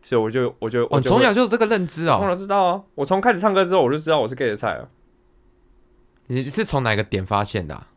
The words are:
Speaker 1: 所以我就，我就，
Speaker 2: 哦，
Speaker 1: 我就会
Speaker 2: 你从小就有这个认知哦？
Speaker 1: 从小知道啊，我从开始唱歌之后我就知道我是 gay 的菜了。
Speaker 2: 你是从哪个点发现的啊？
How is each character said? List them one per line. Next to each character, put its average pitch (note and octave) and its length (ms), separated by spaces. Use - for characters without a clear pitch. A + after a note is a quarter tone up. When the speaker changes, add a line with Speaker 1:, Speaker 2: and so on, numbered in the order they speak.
Speaker 1:
所 B2+ 140
以 A2+ 40
我 A2 80
就， A#2+ 300
我 A2+ 100
就， A#2+ 140
Speaker 2:
哦， - 80
Speaker 1:
我 C#3+ 80
就 B2+ 100
会 G3+ 80
Speaker 2:
你 - 0
从 B3 40
小 B3 120
就 A#3+ 100
有 A#3 40
这 G#3 100
个 A3 80
认 G#3 220
知 D#3+ 200
哦？ C#3+ 120
Speaker 1:
从 G3 80
小 F3+ 80
知 F#3+ 100
道 G3 180
啊， F#3 200
我 C#3+ 100
从 F#3+ 160
开 F#3+ 120
始 F3 60
唱 G3+ 140
歌 F#3+ 100
之 F3+ 100
后 F#3 80
我 B2 80
就 D3 80
知 D#3 120
道 D#3 100
我 A2+ 80
是 B2+ 80
gay C3 120
的 G#2+ 100
菜 G2+ 180
了。 A#1+ 140
Speaker 2:
你 B2+ 220
是 G#3 160
从 C3+ 180
哪 G#2+ 140
个 G#2+ 60
点 F#2+ 220
发 G2+ 200
现 F#2+ 200
的 D2 80
啊？ - 240